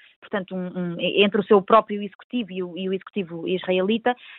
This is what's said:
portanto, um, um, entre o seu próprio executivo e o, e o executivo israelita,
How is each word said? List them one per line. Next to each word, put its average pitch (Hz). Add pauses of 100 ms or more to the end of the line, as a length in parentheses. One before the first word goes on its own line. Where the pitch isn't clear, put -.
(200)
portanto, 185
um, 180
um, 175
entre 196
o 196
seu 202
próprio 214
executivo 208
e 185
o, 175
e 190
o 190
executivo 170
israelita, 185 (240)